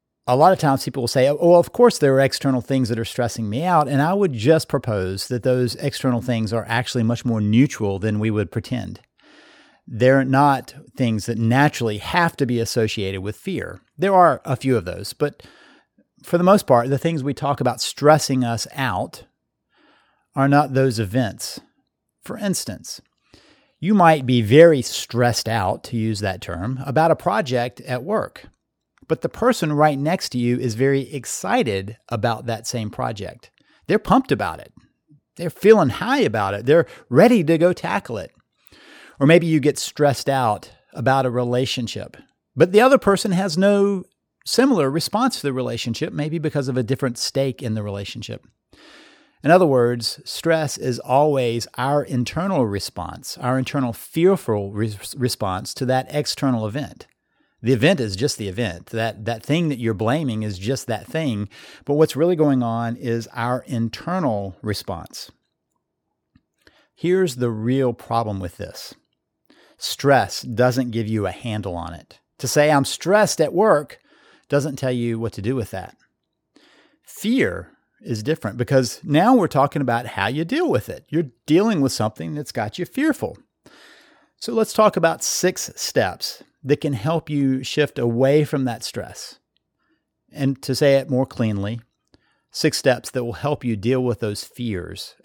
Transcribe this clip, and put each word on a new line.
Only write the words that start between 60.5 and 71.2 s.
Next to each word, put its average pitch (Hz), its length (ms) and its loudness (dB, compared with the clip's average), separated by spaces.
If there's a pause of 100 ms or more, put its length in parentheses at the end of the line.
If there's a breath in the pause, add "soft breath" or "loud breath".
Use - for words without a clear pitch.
just 110 280 -6
that 110 200 -6
thing. 117 440 -4 (340 loud breath)
But 143 100 -2
what's 151 220 2
really 170 200 2
going 143 260 4
on 117 340 -4
is 117 380 -4
our 123 320 -2
internal 113 960 -4
response. 98 680 -8 (1600 soft breath)
Here's 175 420 0
the 120 140 0
real 120 420 0
problem 113 480 -4
with 92 160 -8
this. - 380 -14 (840 soft breath)
Stress - 640 0
doesn't 123 520 0
give 113 140 -4
you 107 200 -2